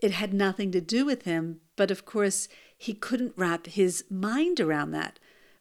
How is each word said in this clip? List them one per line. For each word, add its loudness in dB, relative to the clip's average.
it 4
had -2
nothing 2
to 2
do 0
with 0
him, -4
but 2
of -4
course, 0
he -6
couldn't -2
wrap 0
his 2
mind 0
around 0
that, -6